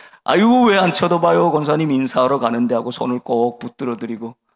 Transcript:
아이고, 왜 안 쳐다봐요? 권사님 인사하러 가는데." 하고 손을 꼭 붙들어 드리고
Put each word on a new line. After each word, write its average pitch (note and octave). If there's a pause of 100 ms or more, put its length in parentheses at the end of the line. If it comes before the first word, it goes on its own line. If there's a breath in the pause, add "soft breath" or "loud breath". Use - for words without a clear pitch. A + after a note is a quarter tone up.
(260 loud breath)
아이고, A#3
왜 G3
안 F3+
쳐다봐요? E3+
권사님 D3+
인사하러 C3
가는데." A#2+
하고 A#2
손을 B2
꼭 A#2+
붙들어 A#2+
드리고 A2+ (200)